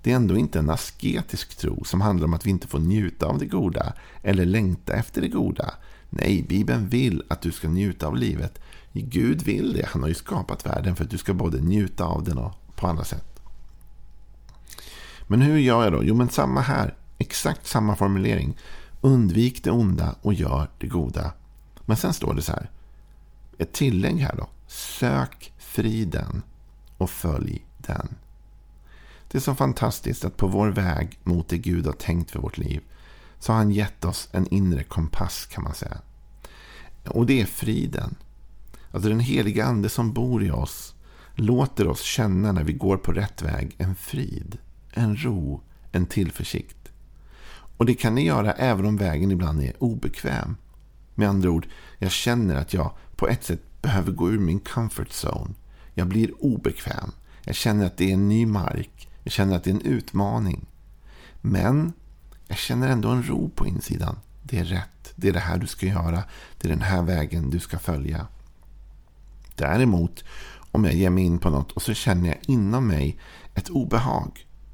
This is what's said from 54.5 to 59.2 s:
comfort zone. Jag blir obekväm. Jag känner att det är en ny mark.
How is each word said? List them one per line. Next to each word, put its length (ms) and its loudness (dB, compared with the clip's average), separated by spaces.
comfort 480 -4
zone. 460 -6
Jag 120 0
blir 380 0
obekväm. 680 -2
Jag 100 -4
känner 320 2
att 100 -4
det 140 2
är 40 4
en 140 4
ny 180 4
mark. 600 -2